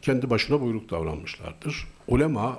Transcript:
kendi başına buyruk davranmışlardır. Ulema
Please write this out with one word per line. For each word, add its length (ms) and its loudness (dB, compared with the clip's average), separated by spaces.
kendi 280 2
başına 300 4
buyruk 300 -2
davranmışlardır. 960 -6
Ulema 500 2